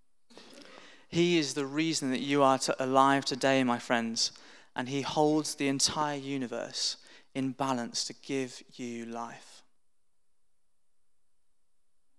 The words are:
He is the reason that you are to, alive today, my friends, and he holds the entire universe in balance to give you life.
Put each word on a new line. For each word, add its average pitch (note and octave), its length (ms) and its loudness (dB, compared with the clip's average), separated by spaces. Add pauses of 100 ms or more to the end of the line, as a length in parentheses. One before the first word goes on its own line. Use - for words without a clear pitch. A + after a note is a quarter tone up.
(1080)
He E3+ 300 4
is C#3 140 0
the C#3 140 -2
reason C#3+ 440 -2
that B2+ 100 -2
you C#3 220 2
are C3+ 180 6
to, - 220 -2
alive C3+ 440 4
today, C3+ 360 2
my A#2+ 160 0
friends, A2+ 540 -2 (420)
and B2+ 140 -6
he C3+ 140 -4
holds D3+ 520 2
the C#3 140 -2
entire D3 480 0
universe C3 800 -6 (380)
in C3+ 180 -2
balance B2+ 540 -4
to B2+ 80 -12 (120)
give C3+ 360 -6 (120)
you A#2+ 300 -10
life. A#2 580 -12 (2500)